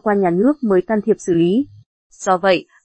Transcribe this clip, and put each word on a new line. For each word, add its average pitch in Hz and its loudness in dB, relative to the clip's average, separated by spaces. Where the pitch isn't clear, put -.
quan 208 0
nhà 180 0
nước 202 0
mới 190 2
can 220 -4
thiệp 208 2
xử 185 -4
lý. 180 0
Do 185 -4
vậy, 185 0